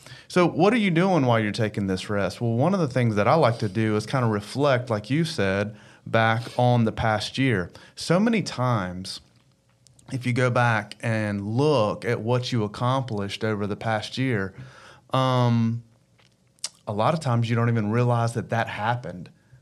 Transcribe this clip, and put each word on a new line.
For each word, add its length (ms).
So 220
what 240
are 60
you 120
doing 360
while 120
you're 140
taking 340
this 240
rest? 300
Well, 140
one 200
of 60
the 80
things 260
that 140
I 60
like 260
to 80
do 260
is 100
kinda 220
reflect, 640
like 200
you 140
said, 520
back 380
on 260
the 60
past 480
year. 320
So 240
many 240
times, 800
if 160
you 60
go 180
back 540
and 520
look 480
at 160
what 300
you 140
accomplished 800
over 240
the 80
past 420
year, 360
um, 720
a 80
lot 180
of 80
times 300
you 40
don't 140
even 220
realize 420
that 160
that 180
happened 600